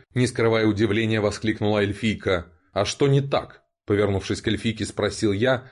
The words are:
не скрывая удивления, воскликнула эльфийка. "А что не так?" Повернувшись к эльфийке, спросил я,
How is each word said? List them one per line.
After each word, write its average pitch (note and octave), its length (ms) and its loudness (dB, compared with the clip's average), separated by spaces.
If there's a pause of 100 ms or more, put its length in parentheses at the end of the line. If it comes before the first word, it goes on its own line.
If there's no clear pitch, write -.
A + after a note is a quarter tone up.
(140)
не B2 140 2
скрывая A2+ 400 2
удивления, G#2+ 540 2
воскликнула G#2 580 0
эльфийка. G2+ 680 -2 (260)
"А G2 120 0
что C#3+ 220 0
не C#3 140 4
так?" C#3 380 -6 (320)
Повернувшись G2+ 500 0
к - 60 -4
эльфийке, G#2+ 380 -2
спросил G2+ 480 -2
я, A#2+ 380 0